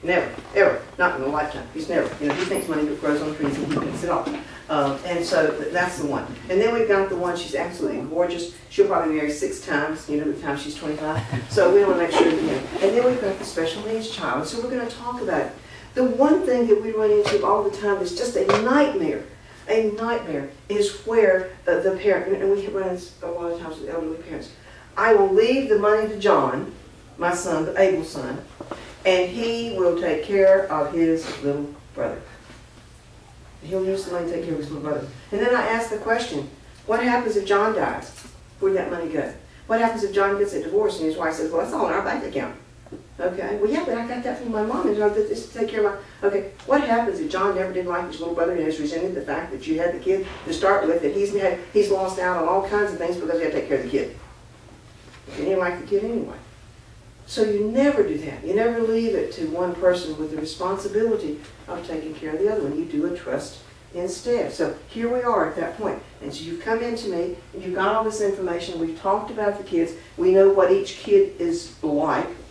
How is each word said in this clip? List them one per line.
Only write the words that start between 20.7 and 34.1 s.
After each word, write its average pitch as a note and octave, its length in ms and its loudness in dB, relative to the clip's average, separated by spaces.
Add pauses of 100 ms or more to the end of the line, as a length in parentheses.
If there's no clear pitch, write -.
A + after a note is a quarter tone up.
where, G3+ 460 4 (160)
uh, F3 140 2
the F#3+ 100 2 (100)
parent, F#3+ 400 2
and G3 100 2
we G3+ 160 2
run F#3+ 220 -2
into F3+ 160 -6 (180)
a E3+ 40 -8
lot E3+ 240 -4
of E3+ 100 -6
times D#3 180 -10
with - 100 -10
elderly D#3+ 280 -4
parents. - 320 -12 (480)
"I A3+ 160 6
will G3 180 6
leave A3+ 380 4
the G#3 100 6
money G#3+ 300 4
to G#3 80 -6
John, C#3 560 2 (440)
my F3 180 0
son, D#3+ 300 -2
the F3+ 140 -2
able F#3+ 240 4
son, B2+ 400 -8 (640)
and F3+ 240 4
he A#3 480 -4
will F3 240 2
take A3 220 0
care F#3+ 480 6
of D3+ 220 0
his E3 320 2 (180)
little C#3+ 260 -2 (240)
brother." - 260 -4 (1400)
He'll F#3+ 220 -2
use F#3+ 200 -2
the F3 80 -8